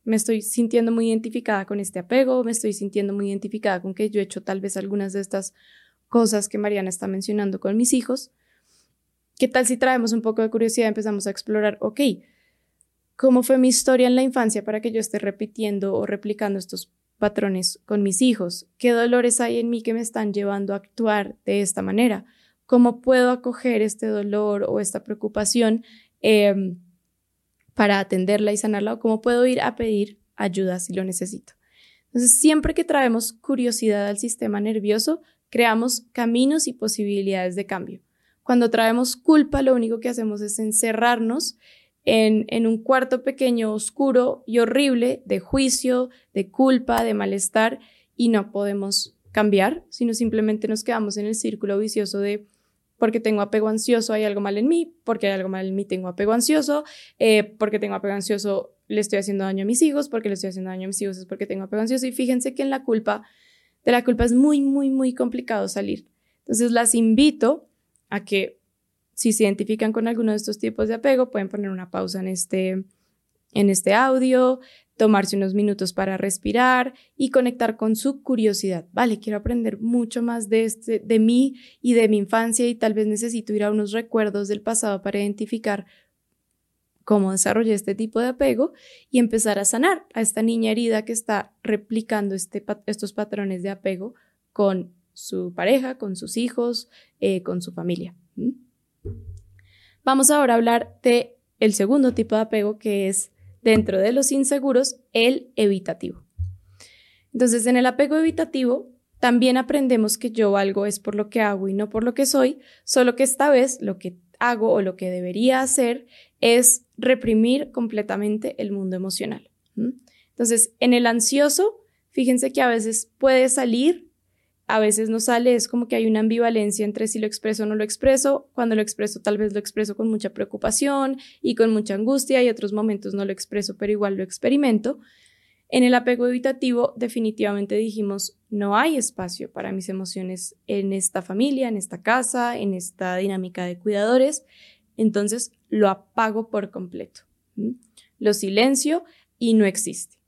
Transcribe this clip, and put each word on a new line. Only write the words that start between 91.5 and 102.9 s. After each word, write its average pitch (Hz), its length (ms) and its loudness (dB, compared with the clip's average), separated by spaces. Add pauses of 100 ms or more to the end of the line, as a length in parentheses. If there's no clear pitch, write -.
replicando 214 720 -4
este 190 240 -10
pa-, 208 260 -8
estos 208 280 -8
patrones 202 500 -6
de 196 60 -6
apego 196 460 -8 (360)
con 190 420 0 (200)
su 180 420 -8
pareja, 254 420 0
con 196 180 -8
sus - 200 -12
hijos, 240 540 -4 (320)
eh, 190 220 0
con 180 180 -4
su 180 100 -12
familia. 175 420 -6 (220)
¿Mm? 233 140 -4 (1500)
Vamos 269 280 4
ahora 285 220 4
a 233 40 4
hablar 233 440 0
de 240 360 0 (220)
el 214 140 4
segundo 247 400 2
tipo 220 220 -2
de 214 60 2
apego, 214 360 -2
que 202 300 -2